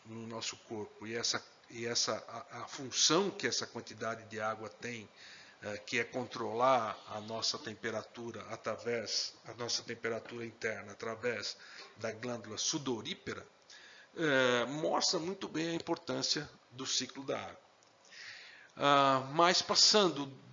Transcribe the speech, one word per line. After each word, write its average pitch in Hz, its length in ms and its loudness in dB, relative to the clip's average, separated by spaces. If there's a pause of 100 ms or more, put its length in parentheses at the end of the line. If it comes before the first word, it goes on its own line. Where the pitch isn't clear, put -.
no 113 180 -10
nosso 113 320 -6 (100)
corpo 107 380 -8
e 110 80 -6
essa, 117 320 -2 (240)
e 117 160 -8
essa, 117 300 0 (120)
a, 117 360 -12
a - 40 -12
função 156 640 2
que - 160 -6
essa 117 220 0
quantidade 113 600 -6
de 107 140 -6
água 107 280 -2
tem 117 380 -10 (540)
eh, 104 180 -4
que - 200 0
é 117 40 4
controlar 117 920 2 (100)
a 107 140 -6
nossa 110 360 -2
temperatura 110 920 -6
através, 110 840 -4 (100)
a 117 80 -12
nossa 117 300 -4
temperatura 113 640 -6
interna 107 460 -4
através 110 680 -4 (400)
da - 140 -2
glândula 110 460 -6
sudorípara, 135 880 -2 (720)
eh, 131 500 6
mostra 156 540 2
muito 180 280 -4
bem 160 220 0
a 165 40 0
importância 151 760 0 (220)
do 127 140 -10
ciclo 131 380 -4
da 135 160 -4
água. 92 200 -12 (1160)
Ah, 139 580 6
mas 175 280 6
passando 165 720 6 (220)